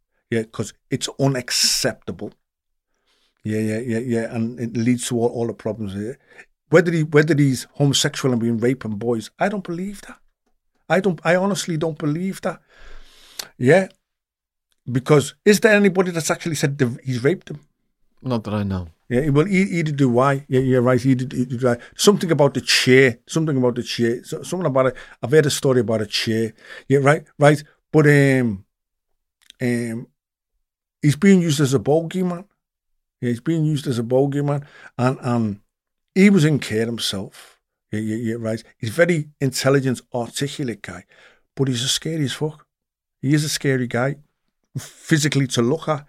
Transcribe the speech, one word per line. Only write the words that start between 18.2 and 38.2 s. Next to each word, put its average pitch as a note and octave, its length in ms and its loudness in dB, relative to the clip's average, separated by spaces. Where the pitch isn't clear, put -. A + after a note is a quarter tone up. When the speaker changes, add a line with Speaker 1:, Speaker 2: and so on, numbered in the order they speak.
Speaker 2:
Not A#2+ 240 -4
that G#2 100 -6
I G#2 80 -2
know. F#2+ 260 -4
Speaker 1:
Yeah, C3 220 0
well, D3 140 4
he, G3 220 2
he E3+ 160 -2
did D#3 140 -4
do C3+ 120 2
why. C3+ 400 0
Yeah, C3 120 2
yeah, C3 180 2
right. B2 220 2
He C3+ 140 2
did, B2+ 180 -4
he B2+ 120 -2
did B2+ 180 -6
why. A#2+ 160 0
Something G3 340 2
about C#3+ 240 4
the C3+ 60 -2
chair. B2+ 580 4
Something D#3 280 -2
about B2 180 0
the A#2+ 80 -6
chair. A#2 420 -2
So, - 180 -12
something F3 240 -6
about C3 200 2
it. B2+ 100 -2
I've B2 80 -6
heard D3+ 160 6
a C3+ 40 0
story B2+ 300 2
about A2+ 220 -2
a G#2 40 -4
chair. A2 480 -2
Yeah, C3+ 100 4
right, C#3 260 2
right. D3 240 6
But, D3+ 140 6
um, C3 580 4
um, A#2+ 460 -4
he's D3 140 4
being F#3+ 260 6
used D#3 180 0
as C3+ 140 2
a B2+ 40 2
bogeyman. E3+ 680 -2
Yeah, A#2+ 100 -4
he's A#2 100 -4
being D#3+ 240 0
used D3+ 220 -2
as A#2+ 120 -2
a A#2+ 40 -4
bogeyman. C#3+ 640 0
And, B2+ 240 0
and A#2 400 -2
he G3 160 6
was F3+ 140 4
in D3+ 140 2
care A2 280 -2
himself. - 720 -10
Yeah, G#2+ 100 -6
yeah, A2 160 -4
yeah, A2+ 220 -4